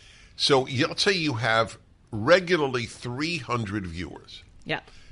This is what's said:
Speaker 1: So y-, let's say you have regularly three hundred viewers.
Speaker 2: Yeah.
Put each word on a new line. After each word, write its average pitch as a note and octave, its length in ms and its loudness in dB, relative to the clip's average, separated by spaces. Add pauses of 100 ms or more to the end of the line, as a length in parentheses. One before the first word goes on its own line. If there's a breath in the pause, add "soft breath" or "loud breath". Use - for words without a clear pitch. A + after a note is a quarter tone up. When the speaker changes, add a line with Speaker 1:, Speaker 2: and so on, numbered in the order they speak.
(380 loud breath)
Speaker 1:
So C#3 240 4
y-, C3 260 0
let's - 160 -2
say G#3 80 4
you D#3+ 220 0
have A2+ 440 2 (340)
regularly C#3+ 760 2
three D3 540 -6
hundred A2 460 -4
viewers. - 580 -12 (200)
Speaker 2:
Yeah. D#3 160 -6 (320 soft breath)